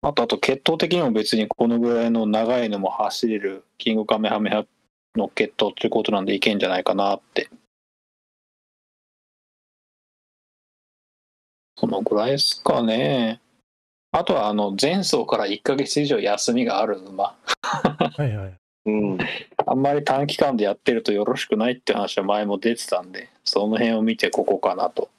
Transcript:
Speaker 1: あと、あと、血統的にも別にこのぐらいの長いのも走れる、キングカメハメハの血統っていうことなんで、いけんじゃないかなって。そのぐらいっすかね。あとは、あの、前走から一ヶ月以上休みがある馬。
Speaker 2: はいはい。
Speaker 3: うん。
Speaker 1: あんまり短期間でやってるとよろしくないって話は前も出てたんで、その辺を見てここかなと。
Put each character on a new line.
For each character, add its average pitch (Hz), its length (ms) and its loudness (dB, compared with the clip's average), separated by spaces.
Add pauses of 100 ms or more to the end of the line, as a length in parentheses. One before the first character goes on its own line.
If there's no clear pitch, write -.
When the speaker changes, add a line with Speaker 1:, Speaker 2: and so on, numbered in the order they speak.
Speaker 1:
あ - 140 -2
と、 - 80 2
あ - 40 2
と、 - 120 0
血 135 260 0
統 165 140 0
的 170 160 0
に 175 80 2
も 131 100 0
別 107 240 0
に 107 120 0
こ 120 200 0
の 117 100 2
ぐ 120 140 2
ら 117 140 2
い 117 40 2
の 113 140 2
長 113 400 2
い 110 60 -2
の 101 80 -4
も 98 100 -2
走 107 400 -2
れ 110 100 0
る、 98 280 -6 (100)
キ - 160 -2
ン 110 40 2
グ 107 100 -2
カ 110 120 2
メ 107 120 0
ハ 107 100 0
メ 107 80 0
ハ 107 160 0 (500)
の 101 140 0
血 - 320 -2
統 104 120 2
っ - 20 -14
て - 140 -2
い - 0 -
う - 20 2
こ 110 120 2
と - 80 0
な 101 120 2
ん - 20 -4
で、 101 100 0
い 98 60 -2
け 110 140 2
ん 104 40 0
じ 98 60 2
ゃ 92 60 2
な 92 80 0
い 90 60 -4
か 98 100 2
な 101 220 0
っ - 40 -10 (140)
て。 - 160 -4 (4000)
そ - 100 0
の 104 140 0
ぐ - 160 0
ら 110 120 2
い 139 80 2
っ - 20 -2
す - 240 0
か 135 200 2
ね。 117 600 0 (680)
あ 170 120 0
と 190 100 2
は、 107 140 2
あ 104 60 -2
の、 104 260 0
前 147 140 0
走 175 320 0
か - 100 0
ら 107 100 -2
一 101 140 -4
ヶ 139 160 0
月 143 240 -2
以 147 60 0
上 135 120 2
休 104 360 0
み 123 100 2
が 101 160 -2
あ 110 60 0
る 104 100 -2
馬。 95 400 -6 (240)
Speaker 2:
は 151 540 0 (100)
い 117 100 -2
は 98 120 -6
い。 92 120 -16 (280)
Speaker 3:
う 107 40 0
ん。 104 280 0 (480)
Speaker 1:
あ 131 80 2
ん 131 40 0
ま 139 140 2
り 147 100 0
短 143 240 0
期 143 120 -6
間 139 180 2
で 104 80 2
や 98 80 2
っ - 40 -4
て - 180 0
る 113 80 -2
と 110 100 0
よ 104 140 2
ろ 127 100 0
し - 80 -6
く - 140 0
な 110 100 2
い 127 60 0
っ 123 60 -14
て - 120 -2
話 101 240 -2
は 98 80 -2
前 104 220 0
も 101 100 -2
出 113 180 0
て - 120 -10
た 90 160 -2
ん 90 100 -16
で、 - 160 -16 (160)
そ 104 240 0
の 110 80 0
辺 117 160 2
を 110 100 0
見 113 140 0
て 95 140 0
こ - 160 -2
こ 98 120 2
か - 160 0
な 185 140 -2
と。 - 300 -6